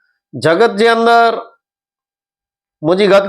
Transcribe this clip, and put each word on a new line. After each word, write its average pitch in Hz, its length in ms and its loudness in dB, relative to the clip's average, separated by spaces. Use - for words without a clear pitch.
જગત 170 460 0
જે 226 160 2
અંદર 233 380 2
મુજી 185 320 0
ગત 196 160 2